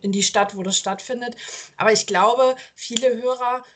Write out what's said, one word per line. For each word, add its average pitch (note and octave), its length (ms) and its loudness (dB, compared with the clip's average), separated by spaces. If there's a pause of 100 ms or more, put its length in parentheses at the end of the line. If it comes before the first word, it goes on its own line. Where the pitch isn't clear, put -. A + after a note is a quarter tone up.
in G3 80 -2
die G3 120 0
Stadt, G3+ 340 0
wo F#3+ 60 -6
das F#3 120 -2
stattfindet. A#3+ 640 -6 (400)
Aber G#3+ 160 4
ich - 120 0
glaube, A#3+ 500 4 (200)
viele A#3+ 400 0
Hörer, B3 480 -4 (120)